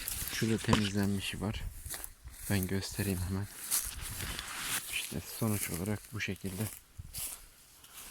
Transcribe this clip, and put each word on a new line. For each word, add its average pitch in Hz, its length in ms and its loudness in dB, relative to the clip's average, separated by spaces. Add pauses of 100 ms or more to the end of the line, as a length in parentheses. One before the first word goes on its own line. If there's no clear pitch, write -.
(340)
Şurada 110 240 4
temizlenmişi 101 840 4
var. 101 220 0 (840)
Ben 95 180 4
göstereyim 98 520 2
hemen. 95 280 0 (1400)
İşte - 300 -2
sonuç - 480 2
olarak 98 300 0 (140)
bu 107 80 -2
şekilde 95 420 -2 (1500)